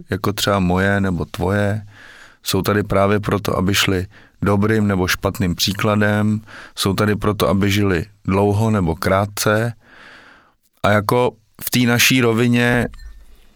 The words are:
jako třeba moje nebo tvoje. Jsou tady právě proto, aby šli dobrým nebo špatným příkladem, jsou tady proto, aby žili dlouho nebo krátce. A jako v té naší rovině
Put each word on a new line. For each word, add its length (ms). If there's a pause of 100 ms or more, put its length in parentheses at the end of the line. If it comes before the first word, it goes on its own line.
(100)
jako 220
třeba 260
moje 420
nebo 240
tvoje. 640 (560)
Jsou 200
tady 200
právě 380
proto, 360
aby 180
šli 320 (360)
dobrým 460
nebo 180
špatným 480
příkladem, 840 (340)
jsou 200
tady 220
proto, 320
aby 220
žili 360 (180)
dlouho 460
nebo 260
krátce. 760 (1120)
A 80
jako 420 (320)
v 60
té 80
naší 420
rovině 680 (680)